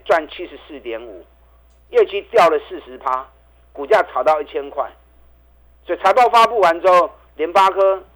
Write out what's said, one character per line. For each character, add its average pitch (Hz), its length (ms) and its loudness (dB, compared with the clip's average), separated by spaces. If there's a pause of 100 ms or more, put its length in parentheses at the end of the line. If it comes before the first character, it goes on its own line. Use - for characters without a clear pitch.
赚 165 240 -2
七 - 200 -16
十 135 200 -20
四 120 140 -18
点 113 200 -10
五， 101 240 -20 (680)
业 240 140 4
绩 196 180 -8
掉 180 260 2
了 151 180 0
四 175 140 -16
十 127 160 -20
趴， 127 280 -6 (460)
股 139 160 -12
价 196 160 2
炒 - 180 -8
到 151 200 0
一 147 40 -10
千 143 240 -10
块， 123 220 -8 (960)
所 175 100 -6
以 - 40 -8
财 190 120 0
报 240 180 4
发 226 160 4
布 233 140 -2
完 170 220 2
之 185 80 0
后， 175 200 4 (280)
联 160 160 -4
发 190 160 4
科 190 340 0 (120)